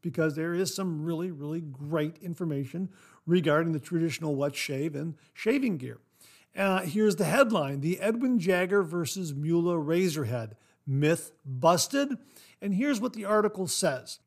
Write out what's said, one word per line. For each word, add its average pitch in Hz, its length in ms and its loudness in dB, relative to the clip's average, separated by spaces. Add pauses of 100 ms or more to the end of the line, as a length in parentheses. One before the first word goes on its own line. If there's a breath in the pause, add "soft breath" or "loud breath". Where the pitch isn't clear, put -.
because 160 340 0
there 165 200 -2
is 185 180 0
some 170 300 -4
really, 170 260 -2
really 151 320 -6
great 151 600 -4
information 170 680 -4 (380 loud breath)
regarding 165 440 4
the 151 80 0
traditional 160 560 -2
wet 143 200 -2
shave 147 400 -4
and 151 200 -6 (180 soft breath)
shaving 240 440 0
gear. 123 220 -10 (560 soft breath)
Uh, 190 260 2
here's 196 340 2
the 190 100 0
headline, 160 560 2
"The 170 180 0
Edwin 233 380 2
Jagger 185 460 2
versus 170 500 -4
Mueller 170 440 0
Razorhead, 147 760 0 (340 soft breath)
myth 147 460 2 (140)
busted?" 175 720 2 (440 loud breath)
And 202 140 -2
here's 262 240 2
what 240 140 -2
the 214 120 -10
article 208 420 2
says. - 600 -2